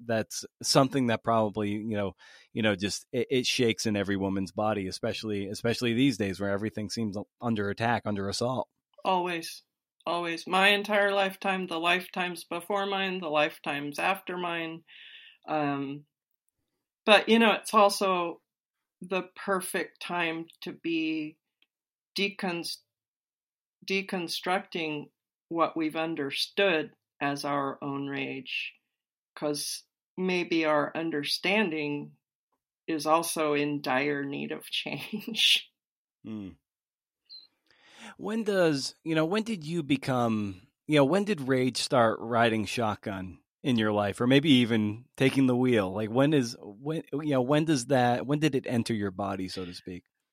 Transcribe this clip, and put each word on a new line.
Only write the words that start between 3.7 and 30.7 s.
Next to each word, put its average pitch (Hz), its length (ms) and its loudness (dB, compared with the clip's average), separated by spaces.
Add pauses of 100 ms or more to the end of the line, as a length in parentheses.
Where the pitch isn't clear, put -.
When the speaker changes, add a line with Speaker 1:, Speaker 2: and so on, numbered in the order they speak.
Speaker 1:
in 104 100 0
every 101 200 0
woman's 98 360 -2
body, 107 360 -2
especially, 101 580 -6
especially 117 480 -2
these 127 240 2
days 95 220 -2
where 101 100 -2
everything 104 400 -4
seems 107 260 -4
u-, 101 120 -10 (120)
under 107 300 -2
attack, 113 360 -2
under 98 220 -4
assault. 120 400 -4 (360)
Speaker 2:
Always. 175 580 -4 (420)
Always. 170 440 -4
My 190 220 6
entire 202 420 2
lifetime, 190 560 -2
the 170 100 -6
lifetimes 175 680 -2
before 196 420 -4
mine, 190 340 -2
the 165 100 -6
lifetimes 147 680 -2
after 185 360 -2
mine. 170 460 -6 (680)
Um, 143 560 -2 (1040)
but, 202 220 8
you 226 100 8
know, 226 140 6
it's - 220 -2
also 190 680 4 (600)
the 185 220 -4 (120)
perfect - 640 -4
time 165 460 -4 (160)
to 170 100 -8
be 160 640 -4 (800)
deconst-, 185 640 -6 (1080)
deconstructing 180 1160 -4 (420)
what 165 280 0
we've 156 200 -2
understood 160 960 0 (280)
as 143 240 -2
our 139 380 -2
own 139 260 -4
rage, 135 680 -8 (600)
'cause - 500 -4 (320)
maybe 175 480 0
our 147 320 2